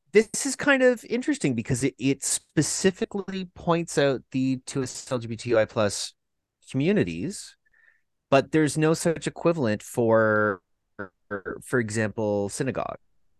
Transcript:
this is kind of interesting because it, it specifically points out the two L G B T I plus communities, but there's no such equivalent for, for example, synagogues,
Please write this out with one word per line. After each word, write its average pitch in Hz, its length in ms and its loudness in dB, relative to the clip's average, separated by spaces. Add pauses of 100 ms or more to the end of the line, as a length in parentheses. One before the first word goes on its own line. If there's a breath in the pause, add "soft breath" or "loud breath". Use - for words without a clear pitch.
(120)
this - 340 2
is 262 80 -4
kind 269 280 2
of 247 220 4
interesting 240 500 -2
because 117 280 -2
it, 135 160 0
it 135 240 0
specifically - 1200 -2 (100)
points 170 420 -2
out 139 320 2
the 131 360 -2
two 139 180 -4 (260)
L 127 80 -2
G 117 80 -10
B 113 100 -8
T 117 200 -2
I 110 80 6
plus - 500 -4 (560)
communities, 135 840 -2 (760)
but 135 220 4
there's 156 260 2
no 156 160 4
such - 320 -2
equivalent 147 560 0
for, 107 800 2 (960)
for - 200 0
example, 104 680 0
synagogues, - 540 -6 (380)